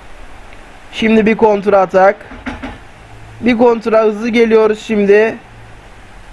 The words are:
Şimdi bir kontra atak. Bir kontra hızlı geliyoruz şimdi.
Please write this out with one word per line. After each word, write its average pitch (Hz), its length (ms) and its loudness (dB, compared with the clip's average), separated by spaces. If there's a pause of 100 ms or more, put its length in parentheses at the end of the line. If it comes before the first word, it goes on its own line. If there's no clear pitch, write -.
(920)
Şimdi 220 340 0
bir 220 120 0
kontra 202 420 2
atak. 190 360 2 (1300)
Bir 233 160 0
kontra 226 460 0
hızlı 214 260 -4
geliyoruz 220 500 2
şimdi. 208 560 2 (960)